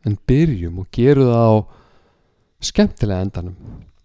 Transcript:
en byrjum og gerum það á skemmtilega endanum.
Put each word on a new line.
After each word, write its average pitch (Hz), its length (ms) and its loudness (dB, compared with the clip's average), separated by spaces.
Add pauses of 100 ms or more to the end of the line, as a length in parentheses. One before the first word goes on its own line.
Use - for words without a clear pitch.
en 107 140 -4 (100)
byrjum 98 540 0
og - 100 -14
gerum 131 380 2
það 117 180 2
á 110 80 4 (1120)
skemmtilega 104 560 -2
endanum. 90 540 -12 (260)